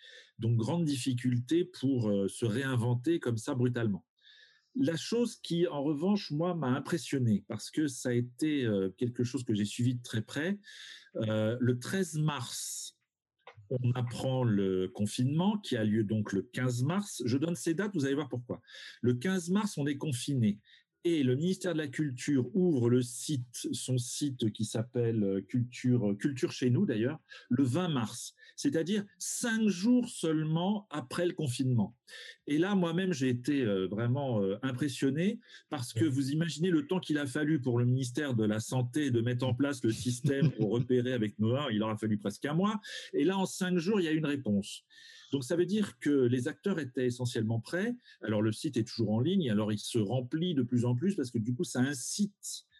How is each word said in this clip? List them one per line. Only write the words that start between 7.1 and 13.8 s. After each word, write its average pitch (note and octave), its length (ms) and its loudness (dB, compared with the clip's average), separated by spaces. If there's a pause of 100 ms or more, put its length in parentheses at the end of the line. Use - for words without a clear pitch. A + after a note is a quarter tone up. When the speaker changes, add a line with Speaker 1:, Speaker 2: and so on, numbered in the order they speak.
Speaker 1:
parce - 240 -8
que D#3 160 0
ça C3 220 -4
a A#2+ 40 2
été, B2+ 500 0
euh, G2 320 2
quelque B2 280 -2
chose A#2+ 200 -4
que A2+ 120 0
j'ai G#2 100 2
suivi B2 300 0
de B2 80 -8
très A2+ 180 -4
près, F#3 380 -4 (560)
euh, A2 440 0
le B2 200 2
treize F#3+ 400 -2
mars, - 760 -4 (760)
on B2 220 0